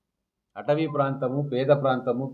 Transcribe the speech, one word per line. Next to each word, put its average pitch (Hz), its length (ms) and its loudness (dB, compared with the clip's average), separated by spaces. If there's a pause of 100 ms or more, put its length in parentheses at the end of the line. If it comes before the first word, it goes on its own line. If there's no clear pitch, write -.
(560)
అటవీ 147 320 0
ప్రాంతము, 135 520 -2 (100)
పేద 135 280 0
ప్రాంతము, 127 560 0